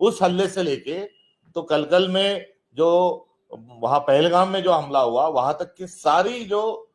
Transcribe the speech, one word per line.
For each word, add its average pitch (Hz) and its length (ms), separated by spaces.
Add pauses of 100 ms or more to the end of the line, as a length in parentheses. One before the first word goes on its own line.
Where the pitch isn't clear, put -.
उस 202 220
हमले 185 260
से 190 140
लेके 139 420 (500)
तो 165 80
कलकल 160 460
में 190 380 (300)
जो 170 500 (320)
वहां 120 420
पहलगाम 170 480
में 190 140
जो 175 100
हमला 139 280
हुआ, 123 260
वहां 139 260
तक 175 220
की 185 120
सारी 190 580
जो 208 500